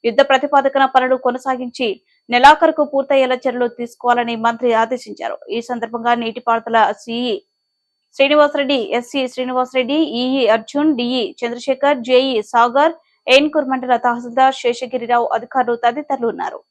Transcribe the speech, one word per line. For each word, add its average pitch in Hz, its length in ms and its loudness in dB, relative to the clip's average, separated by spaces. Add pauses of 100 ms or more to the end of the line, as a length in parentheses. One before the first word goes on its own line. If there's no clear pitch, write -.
యుద్ధ 233 220 4
ప్రతిపాదకన 269 540 2 (100)
పనులు 254 220 2 (100)
కొనసాగించి 254 640 -4 (460)
నెలాఖరుకు 302 580 4
పూర్తయ్యేలా 269 540 0
చర్యలు 247 220 -2 (120)
తీసుకోవాలని 240 560 -2 (100)
మంత్రి 233 240 0 (120)
ఆదేశించారు. 226 560 -6 (180)
ఈ 233 40 -2 (100)
సందర్భంగా 233 520 -4
నీటిపారుదల 226 580 -2 (220)
సీఈ 233 320 -4 (840)
శ్రీనివాసరెడ్డి, 285 600 2 (200)
ఎస్సీ 254 240 -6 (100)
శ్రీనివాసరెడ్డి, 254 640 -2 (240)
ఈఈ 262 220 0 (140)
అర్జున్, 294 420 -2
డిఈ 247 240 -2 (180)
చంద్రశేఖర్, 262 580 -2 (100)
జేఈ 262 220 4 (220)
సాగర్, 254 420 2 (400)
ఏన్కూర్ 294 380 4
మండల 254 320 0
తహసీల్దార్ 247 560 0
శేషగిరిరావు, 240 680 -2 (100)
అధికారులు 240 380 -2 (100)
తదితరులు 247 500 -2
ఉన్నారు. - 360 -8